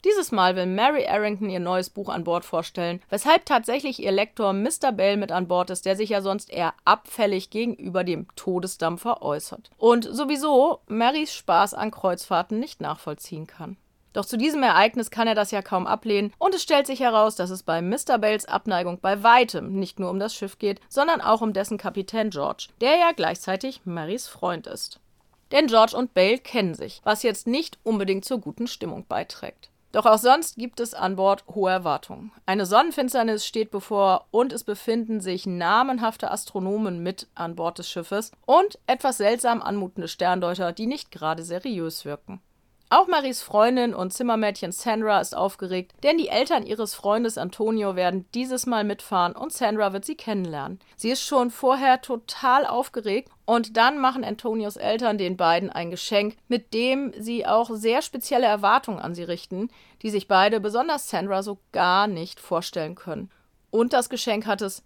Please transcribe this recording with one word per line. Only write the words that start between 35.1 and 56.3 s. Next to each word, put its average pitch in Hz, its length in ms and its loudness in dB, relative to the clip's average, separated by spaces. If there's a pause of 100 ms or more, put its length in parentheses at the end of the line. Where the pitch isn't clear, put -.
sich 185 260 -6
namenhafte 220 840 0
Astronomen 190 720 -4
mit 185 320 -6
an 170 220 -8
Bord 170 200 -4
des 143 120 -12
Schiffes 196 420 -6 (140)
und 359 420 4
etwas 254 300 0
seltsam 233 440 2
anmutende 190 460 -6
Sterndeuter, 180 640 -2
die 214 160 -6
nicht 285 240 -6
gerade 165 320 -4
seriös 175 640 -6
wirken. 147 360 -12 (520)
Auch 349 140 8
Marys 277 340 0
Freundin 240 520 4
und 185 180 -4
Zimmermädchen 214 640 -2
Sandra 214 480 2
ist 185 120 -6
aufgeregt, 185 600 -4 (100)
denn 302 140 4
die 302 100 0
Eltern 262 380 2
ihres 214 280 -4
Freundes 220 440 0
Antonio 202 580 -2
werden 180 380 0
dieses 254 320 -4
Mal 226 180 0
mitfahren 202 480 0
und - 220 -10
Sandra 214 400 0
wird 202 100 -6
sie 311 120 -8
kennenlernen. 175 640 -6 (200)
Sie 220 120 -4
ist 254 120 -2
schon 247 300 2
vorher 254 500 2
total 262 640 0
aufgeregt 233 680 -4 (140)
und 226 320 0
dann 254 200 4
machen 254 280 0
Antonios 214 500 -4
Eltern 220 420 0
den 185 200 -2
beiden 175 320 2
ein 170 200 -8
Geschenk, 202 460 -2 (140)